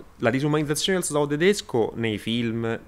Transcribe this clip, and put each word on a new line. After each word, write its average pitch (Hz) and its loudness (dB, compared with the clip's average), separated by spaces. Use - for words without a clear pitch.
la 117 2
disumanizzazione 151 0
del 165 -2
soldato 147 0
tedesco 147 2
nei 110 -2
film 113 -2